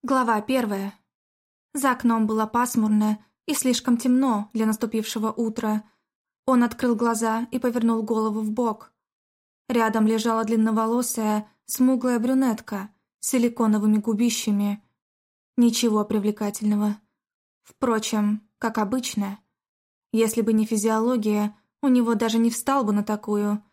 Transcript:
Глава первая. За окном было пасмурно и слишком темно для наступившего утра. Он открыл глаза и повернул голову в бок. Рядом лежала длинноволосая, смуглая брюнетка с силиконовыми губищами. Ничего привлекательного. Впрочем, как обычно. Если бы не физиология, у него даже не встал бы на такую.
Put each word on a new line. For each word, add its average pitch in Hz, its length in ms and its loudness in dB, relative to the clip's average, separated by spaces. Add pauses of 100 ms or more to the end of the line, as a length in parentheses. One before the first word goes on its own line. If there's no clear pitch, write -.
Глава 254 360 0
первая. 208 580 -2 (760)
За 269 180 0
окном 226 340 2
было 220 200 0
пасмурно 214 800 0 (220)
и 311 80 -2
слишком 247 420 0
темно 247 560 0
для 220 140 0
наступившего 220 640 -2
утра. 220 540 -4 (600)
Он 247 200 4
открыл 240 320 0
глаза 226 560 -2
и 254 80 -4
повернул 233 420 0
голову 220 380 -2
в 214 100 -4
бок. 220 420 -4 (760)
Рядом 220 400 2
лежала 226 360 0
длинноволосая, 220 1040 0 (180)
смуглая 254 520 0
брюнетка 233 720 -2 (300)
с - 80 -8
силиконовыми 220 720 2
губищами. 208 840 0 (760)
Ничего 233 480 2
привлекательного. 208 960 -2 (640)
Впрочем, 214 800 -2 (160)
как 226 200 -4
обычно. 202 600 -4 (760)
Если 220 280 0
бы 220 120 2
не 220 140 2
физиология, 214 880 0 (240)
у 285 60 -2
него 247 300 4
даже 226 220 0
не 233 120 2
встал 269 340 -2
бы 208 80 0
на 208 120 0
такую. 208 580 -2 (100)